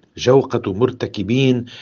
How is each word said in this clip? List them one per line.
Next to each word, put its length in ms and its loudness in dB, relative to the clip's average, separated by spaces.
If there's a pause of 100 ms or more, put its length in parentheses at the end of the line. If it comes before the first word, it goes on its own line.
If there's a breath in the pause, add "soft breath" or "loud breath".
(180)
جوقة 560 2
مرتكبين 920 0 (160 loud breath)